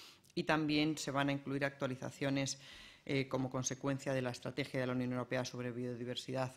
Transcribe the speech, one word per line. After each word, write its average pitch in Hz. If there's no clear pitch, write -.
y 175
también 151
se -
van 139
a -
incluir 139
actualizaciones, 135
eh, 135
como 131
consecuencia 135
de 131
la 127
Estrategia 131
de 127
la 123
Unión 127
Europea 127
sobre 123
Biodiversidad 123